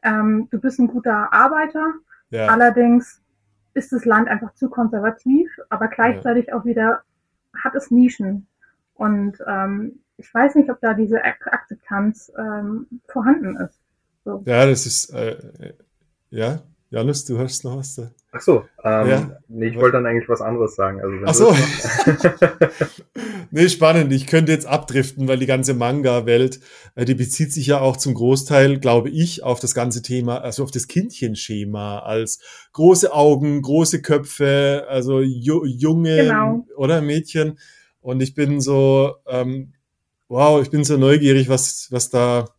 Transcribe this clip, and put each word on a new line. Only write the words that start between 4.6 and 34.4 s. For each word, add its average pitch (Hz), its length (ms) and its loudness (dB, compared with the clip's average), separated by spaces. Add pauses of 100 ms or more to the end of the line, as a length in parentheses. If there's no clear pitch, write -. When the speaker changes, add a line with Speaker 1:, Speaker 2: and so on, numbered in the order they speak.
Speaker 1:
konservativ, 233 800 0 (180)
aber 220 180 -4
Speaker 2:
Ja. 226 40 -2
Speaker 1:
gleichzeitig 233 640 0
auch 220 100 -6
wieder 226 380 -2 (520)
hat - 200 -8
es - 160 -6
Nischen. 220 560 2 (480)
Und, 202 420 -4 (100)
ähm, 202 540 -6 (160)
ich - 160 -20
weiß 269 220 2
nicht, 285 160 2
ob 254 100 -8
da 220 140 0
diese 220 280 0
Ak-, - 300 -4
Akzeptanz, - 880 -6
ähm, 214 480 -8 (220)
vorhanden 233 480 -2
ist. - 220 -10 (460)
So. 101 220 -10
Speaker 2:
Ja, 123 180 4
das 135 220 2
ist, - 260 -4
äh, 113 240 -6 (920)
ja, 120 300 -6 (280)
Janis, 127 380 -4
du 120 120 -4
hast 127 260 -6
noch 127 120 -8
was 135 200 -12
da? 120 140 -14 (220)
Speaker 3:
Ach 117 80 -14
so, 131 240 2 (200)
ähm, 110 240 0
Speaker 2:
Ja. 135 220 0 (180)
Speaker 3:
nee, 113 200 -6
ich 113 80 -6
Speaker 2:
Wa- 120 60 0
Speaker 3:
wollte 127 160 6
dann 123 80 0
eigentlich 117 240 -2
was 117 100 -2
anderes 110 360 -2
sagen. 98 260 -4
Also 98 180 -4
wenn 101 80 -4
Speaker 2:
Ach 160 40 2
Speaker 3:
du - 60 2
Speaker 2:
so. 226 120 8
Speaker 3:
es 147 720 0
noch - 680 2 (220)
Speaker 2:
<laughs> 214 400 -12
Nee, 165 180 4
spannend. 160 440 2
Ich 135 140 -2
könnte 160 260 2
jetzt 143 140 -2
abdriften, 135 600 -2
weil 131 100 0
die 127 80 -2
ganze 131 280 0
Manga-Welt, 123 840 2 (340)
äh, 123 100 -4
die 127 100 2
bezieht 139 380 -4
sich 135 140 -4
ja 139 140 2
auch 131 160 0
zum 135 180 -2
Großteil, 135 640 2
glaube 120 320 2
ich, 170 320 -4
auf 123 180 -4
das - 140 -4
ganze 120 280 -4
Thema, 120 400 -4
also 127 220 -6
auf 135 60 -10
das - 180 -8
Kindchenschema 104 1120 -6
als 113 400 -6 (320)
große 175 400 6
Augen, 147 500 2
große 160 400 0
Köpfe, 143 840 0